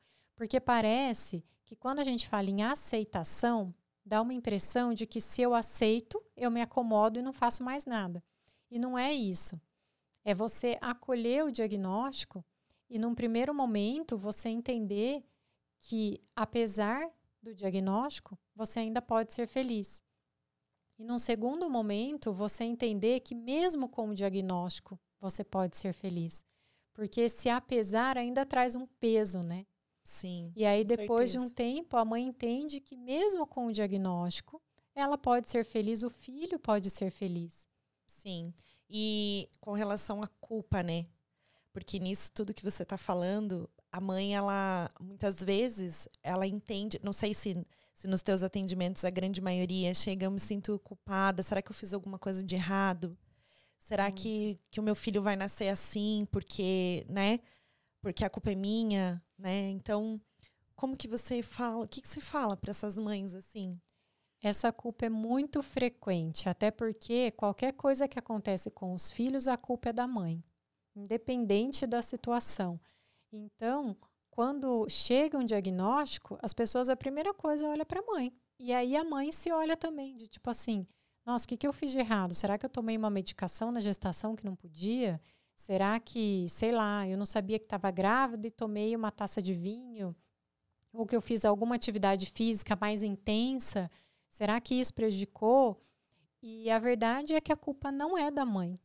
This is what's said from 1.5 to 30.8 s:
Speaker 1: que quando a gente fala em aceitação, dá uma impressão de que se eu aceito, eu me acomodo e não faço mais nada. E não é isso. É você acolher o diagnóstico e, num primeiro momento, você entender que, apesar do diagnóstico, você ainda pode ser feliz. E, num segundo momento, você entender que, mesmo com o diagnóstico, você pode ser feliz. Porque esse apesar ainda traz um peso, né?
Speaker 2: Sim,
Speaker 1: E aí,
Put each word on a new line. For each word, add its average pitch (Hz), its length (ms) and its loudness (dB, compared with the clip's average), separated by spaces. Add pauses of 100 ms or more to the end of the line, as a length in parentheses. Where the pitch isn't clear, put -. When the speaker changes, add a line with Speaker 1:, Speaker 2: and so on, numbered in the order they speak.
Speaker 1:
que 220 100 -20
quando 269 240 -4
a 285 40 2
gente 247 240 0
fala 196 220 2
em 196 120 2
aceitação, 220 1120 2 (320)
dá 214 160 2
uma 240 120 0
impressão 240 600 2
de 220 140 -4
que 226 120 -4
se - 220 0
eu 240 140 6
aceito, 226 680 2 (120)
eu 240 160 2
me 233 100 2
acomodo 226 560 4
e 247 60 -2
não 269 100 -4
faço - 300 2
mais 262 220 -4
nada. 190 380 -4 (460)
E 240 80 -6
não 254 200 -2
é 262 140 2
isso. 190 480 0 (640)
É 202 120 2
você 233 460 0
acolher 240 640 0
o 294 80 0
diagnóstico 208 920 -2 (440)
e, 233 100 -4
num 233 160 0
primeiro 240 380 2
momento, 247 640 0
você 208 320 -4
entender 233 760 0 (540)
que, 214 420 -2 (140)
apesar 226 720 0 (320)
do 220 140 -16
diagnóstico, 196 840 0 (160)
você 220 260 -4
ainda 226 220 0
pode 226 320 2
ser 233 140 -4
feliz. 240 560 -2 (960)
E, 220 40 -14
num 240 160 -2
segundo 254 500 0
momento, 226 640 0
você 208 300 -2
entender 233 560 0
que, 247 160 -12
mesmo 277 520 0
com 220 220 -4
o 208 60 -4
diagnóstico, 185 840 -2 (200)
você 196 240 -4
pode 185 340 0
ser 185 160 -4
feliz. 175 520 -4 (480)
Porque 220 280 -2
esse 233 280 2
apesar 240 680 2
ainda 247 280 0
traz 254 300 2
um 254 120 -6 (120)
peso, 214 440 2
né? 175 220 -6 (440)
Speaker 2:
Sim, 175 460 -6
Speaker 1:
E 214 100 4
aí, 208 180 8